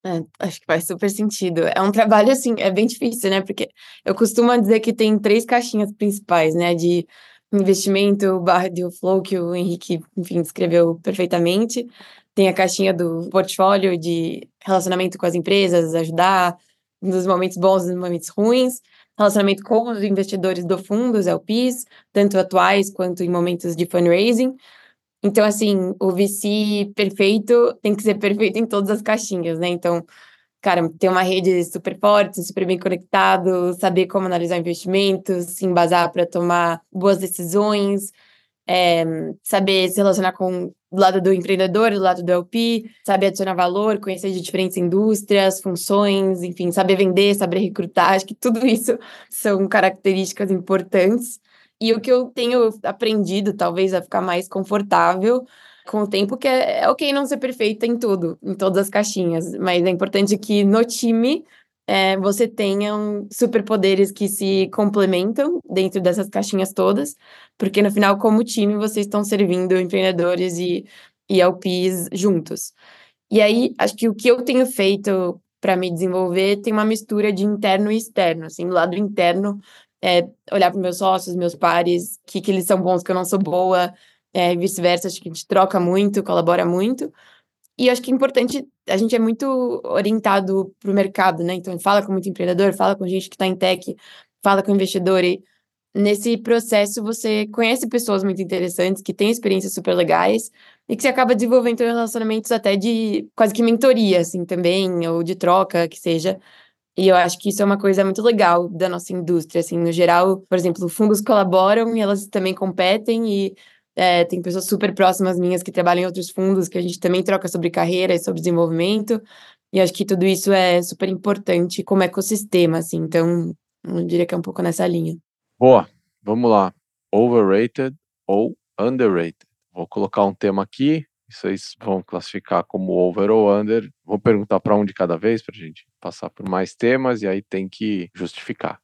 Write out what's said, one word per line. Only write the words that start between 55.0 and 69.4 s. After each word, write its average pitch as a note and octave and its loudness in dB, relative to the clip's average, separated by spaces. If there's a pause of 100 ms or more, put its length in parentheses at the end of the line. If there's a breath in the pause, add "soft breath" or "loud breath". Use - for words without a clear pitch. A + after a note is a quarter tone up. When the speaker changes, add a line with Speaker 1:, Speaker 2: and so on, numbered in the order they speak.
Speaker 1:
com G#3+ -4
o G#3 -4
tempo, G3+ -2
que C#4 -4
é, B3+ 0
é - 4
ok C#4 0
não C#4 0
ser C#4 -4
perfeita A#3 -4
em A#3 -2
tudo, F#3+ -2
em F#3+ -6
todas F#3+ 0
as G3 0
caixinhas, F3+ -2
mas F3 0
é F#3 2
importante G3 0
que G#3 0
no G#3+ 4
time, A#3+ 0 (420 soft breath)
é, F#3+ 2
você G3+ 0
tenha G#3 -2
um G#3 -6
superpoderes G3+ 2
que G3+ -4
se G3 0
complementam G#3 0 (100)
dentro F#3+ -2
dessas F3+ 0
caixinhas G3 -4
todas, G3+ 0 (420 loud breath)
porque G3+ 0
no G3+ 2
final, G3+ 2
como G#3+ 2
time, G#3 -2
vocês G#3+ -2
estão G#3 -2
servindo F#3 0